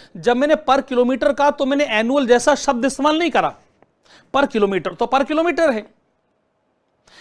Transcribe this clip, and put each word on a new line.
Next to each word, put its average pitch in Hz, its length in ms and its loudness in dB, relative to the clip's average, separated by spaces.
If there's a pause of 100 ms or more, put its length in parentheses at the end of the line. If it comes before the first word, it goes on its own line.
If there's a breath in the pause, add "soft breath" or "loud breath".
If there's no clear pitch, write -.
(160 loud breath)
जब 208 200 0
मैंने 294 180 2 (100)
per 269 200 2
kilometer 254 500 0
कहा 285 160 2
तो 285 160 -4
मैंने 285 180 0 (100)
एनुअल 240 320 0
जैसा 240 300 4
शब्द 254 280 -2
इस्तेमाल 294 340 0
नहीं 330 120 -2
करा, 170 240 -2 (800 soft breath)
per 185 120 2
kilometer 196 500 -2
तो 233 180 -4
per 277 100 2
kilometer 311 480 0
है। 214 140 -8 (1300 loud breath)